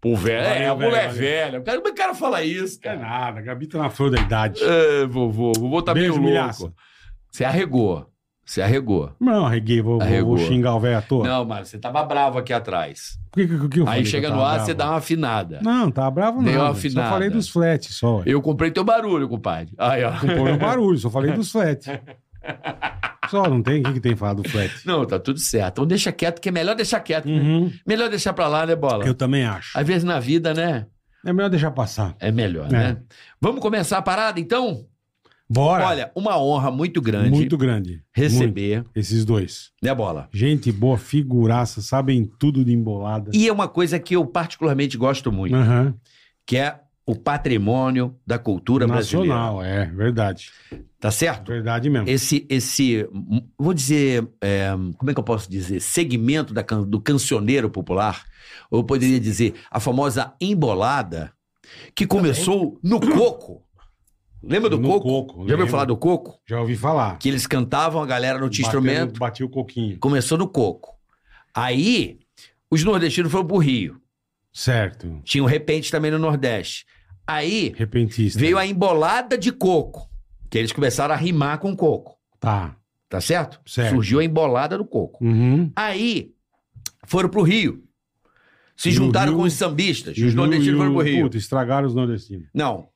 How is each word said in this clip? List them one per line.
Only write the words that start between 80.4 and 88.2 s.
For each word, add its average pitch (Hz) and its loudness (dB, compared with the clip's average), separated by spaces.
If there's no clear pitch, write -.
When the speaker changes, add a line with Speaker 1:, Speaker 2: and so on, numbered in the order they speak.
Speaker 1:
que 117 -2
eles 113 -2
começaram 143 0
a - -4
rimar 151 0
com 196 -4
coco. - 0
Speaker 2:
Tá. 98 -2
Speaker 1:
Tá 95 -6
certo? 165 -2
Speaker 2:
Certo. 120 -2
Speaker 1:
Surgiu 117 2
a 160 2
embolada 156 0
do 202 -4
coco. - -6
Speaker 2:
Uhum. 127 4
Speaker 1:
Aí, 208 -2
foram 202 2
pro 202 2
Rio. 180 2